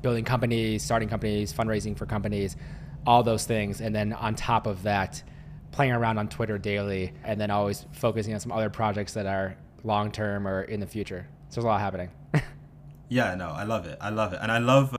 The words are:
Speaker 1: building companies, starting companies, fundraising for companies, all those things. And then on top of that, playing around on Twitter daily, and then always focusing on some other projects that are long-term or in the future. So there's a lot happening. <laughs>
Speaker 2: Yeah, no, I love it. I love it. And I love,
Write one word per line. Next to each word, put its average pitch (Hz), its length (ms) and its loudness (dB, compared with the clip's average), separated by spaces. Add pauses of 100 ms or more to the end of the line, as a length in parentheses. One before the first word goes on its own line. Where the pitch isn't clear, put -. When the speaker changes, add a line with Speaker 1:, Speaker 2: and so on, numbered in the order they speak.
Speaker 1:
building 117 220 0
companies, 113 580 2
starting 113 260 2
companies, 104 440 0
fundraising 107 440 0
for 104 100 -6
companies, 101 500 0 (500)
all 120 160 10
those 110 220 2
things. 104 360 0
And 110 140 -2
then 107 180 0
on 107 220 -2
top 113 320 2
of 95 160 -2
that, 98 400 0 (480)
playing 135 220 2
around 113 260 2
on 104 100 0
Twitter 107 300 -2
daily, 101 540 0 (100)
and 107 180 -2
then 104 120 0
always 101 400 2
focusing 110 420 0
on 101 60 -4
some 120 100 -8
other 110 180 0
projects 104 460 0
that 104 120 -2
are 95 300 -2 (280)
long-term 104 640 0
or 95 160 0
in 104 160 -6
the 95 80 -6
future. 98 400 -6 (220)
So - 100 -4
there's 117 60 0
a - 20 4
lot 104 120 4
happening. 92 300 -2 (240)
<laughs> 147 80 4 (640)
Speaker 2:
Yeah, 117 280 2
no, 90 140 -6
I 80 140 -6
love 107 220 -2
it. 76 140 -10
I 101 80 -4
love 107 240 0
it. - 100 -6
And 110 80 0
I 113 80 4
love, 131 400 6